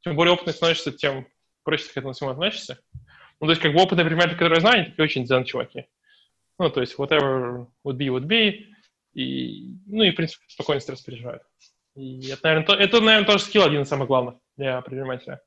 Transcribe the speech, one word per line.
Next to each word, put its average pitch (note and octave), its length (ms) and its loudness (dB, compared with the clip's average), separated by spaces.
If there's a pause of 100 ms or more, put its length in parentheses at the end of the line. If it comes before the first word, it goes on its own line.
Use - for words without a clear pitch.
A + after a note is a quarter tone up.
чем D#3+ 140 -4
более E3+ 160 4
опытный F3 220 -2
становишься, E3 380 0
тем C3+ 340 -4 (360)
проще D3+ 220 -4
ты - 80 -20
к - 60 -10
этому C3 160 -10
всему C3+ 160 -6
относишься. E3 480 -6 (640)
Ну, D#3 60 -2
то D#3 60 2
есть, D#3+ 100 2
как D3+ 100 2
бы E3 100 6
опытные F3 220 4
предприниматели, E3+ 340 2
которые E3 180 4
я E3 40 4
знаю, A3+ 200 6
они D3 100 -6
такие D#3 140 0
очень C3+ 200 -2
дзен B2+ 200 2
чуваки. - 420 -10 (720)
Ну, E3 120 0
то C#3 100 -2
есть, - 180 -4
whatever C3 680 -2 (180)
would C3+ 140 -6
be, C#3 100 -4
would B2+ 180 -4
be. G#3+ 380 0 (500)
И, B2+ 600 -8 (120)
ну, G#3 180 -2
и, F#3 60 4
в - 60 -6
принципе, - 320 -6
спокойно - 320 -4
стресс - 220 -14
переживают. A#2+ 400 -14 (520)
И C3 360 -14
это, C3+ 140 -12
наверное, D#3+ 220 2
то, G3+ 80 4
это, G3+ 260 4
наверное, A3 260 4
тоже G3+ 180 2
скилл G#3 200 4
один D3 180 2
из C#3 60 -6
самых C#3 200 -4
главных B2 280 0 (200)
для C3 240 -4
предпринимателя. C3 680 -12